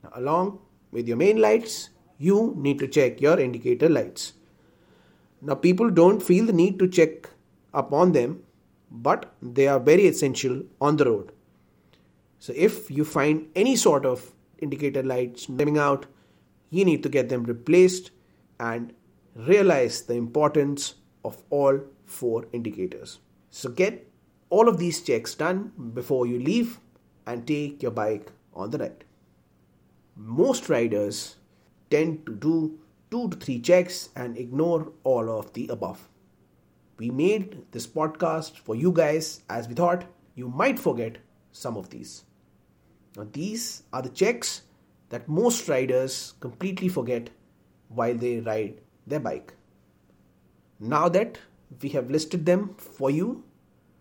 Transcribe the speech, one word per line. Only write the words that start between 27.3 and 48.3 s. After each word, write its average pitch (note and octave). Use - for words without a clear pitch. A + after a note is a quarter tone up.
take D3
your A#2+
bike A2
on G2
the D3+
ride. -
Most C3
riders A2
tend D#3
to A2+
do D#3
two A#3
to -
three B2
checks F3
and B2
ignore D3+
all A#2+
of G#2+
the A#2
above. G2
We A#2
made F#3
this A#2
podcast D#3+
for -
you E3
guys D#3
as A#2
we A#2+
thought F3
you B2
might G3
forget A#2
some A#2
of F#2
these. -
Now, G#2+
these G#3+
are C3
the B2+
checks -
that -
most A3+
riders C3
completely F#3
forget A#2+
while A#2+
they A#2+